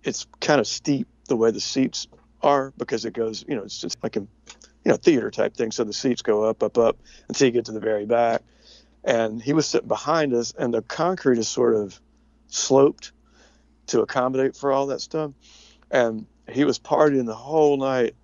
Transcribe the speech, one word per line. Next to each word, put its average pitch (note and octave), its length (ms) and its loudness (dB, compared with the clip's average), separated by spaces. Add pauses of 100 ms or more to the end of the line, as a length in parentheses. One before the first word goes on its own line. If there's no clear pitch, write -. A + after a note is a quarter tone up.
it's - 220 -8 (140)
kind D3 200 2
of G#2+ 60 0
steep - 420 -4 (200)
the B2+ 80 0
way A2+ 140 4
the G#2 100 -6
seats - 460 -2 (360)
are C3+ 340 2
because A#2 280 -6
it A#2 80 -6
goes, A2 340 -6
you D3 100 -4
know, G2+ 60 -6
it's - 180 -12
just - 220 -10
like - 140 -6
a, G#3+ 40 -2
you G3 80 -14 (640)
know, - 60 4
theater B2 340 2
type - 260 -2
thing. A2+ 140 -2
So A#2 140 -4
the G#2 80 -6
seats B2 300 -2
go G#2+ 220 0
up, A2 180 0
up, A2 160 0
up A2+ 180 2 (320)
until C#3 180 2
you A#2+ 60 4
get A#2 140 -2
to A2 60 -12
the G#2+ 80 -8
very G#2+ 260 -2
back. A#2 360 2 (640)
And A2+ 380 0
he C3+ 100 -2
was D3+ 140 2
sitting - 220 -2
behind D3 440 0
us, A#2 240 0
and A#2+ 160 -2
the A2+ 100 0
concrete D#3 560 0
is A2 100 -2
sort A#2+ 260 0
of G#2 260 -4 (460)
sloped - 640 2 (800)
to A#2+ 120 2
accommodate C3 560 -2
for C#3 140 -2
all C#3 180 0
that C3+ 120 -6
stuff. D#3 320 -8 (580)
And A2+ 360 0 (220)
he C#3 160 0
was F3+ 140 0
partying C#3+ 480 2
the A2 80 -6
whole C#3+ 420 2
night C3 480 0